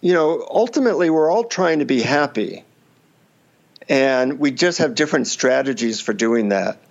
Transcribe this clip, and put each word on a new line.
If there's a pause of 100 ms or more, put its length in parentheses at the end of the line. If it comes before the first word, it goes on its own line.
you
know,
ultimately,
we're
all
trying
to
be
happy. (1200)
And
we
just
have
different
strategies
for
doing
that. (120)